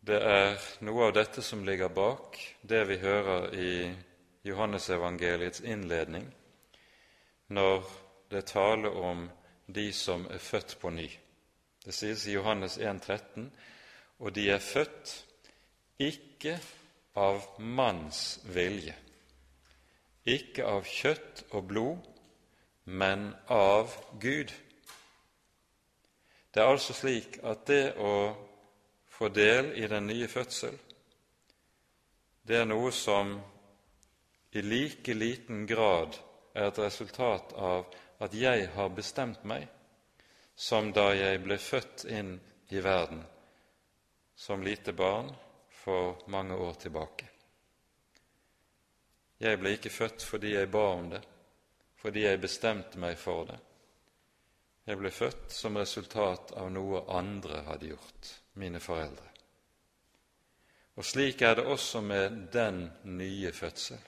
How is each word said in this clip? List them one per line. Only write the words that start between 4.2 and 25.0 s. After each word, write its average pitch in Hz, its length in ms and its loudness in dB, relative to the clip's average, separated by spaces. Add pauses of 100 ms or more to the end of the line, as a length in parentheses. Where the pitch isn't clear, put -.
Johannesevangeliets 87 1200 -2
innledning, 90 640 -4 (1200)
når 95 340 4 (480)
det 98 160 -4
taler 107 480 2
om 87 300 -4 (420)
de 104 240 -4
som 90 400 -2
er 92 80 -10
født - 400 -6
på 87 160 -4
ny. 82 140 -8 (760)
Det 98 80 -12
sies 107 360 -4
i 101 100 0
Johannes 98 420 0
en 101 240 -4
tretten, 107 480 -6 (720)
«Og 104 100 -4
de 104 160 0
er 98 140 4
født - 480 -2 (880)
ikke 151 560 -4 (600)
av 98 280 2 (160)
manns 110 880 -2
vilje, 90 480 -2 (1300)
ikke 127 420 0
av 101 220 0
kjøtt - 640 -2
og 95 160 -4
blod, 117 420 -2 (800)
men 98 460 0 (180)
av 107 400 6 (320)
Gud.» 135 320 -2 (2000)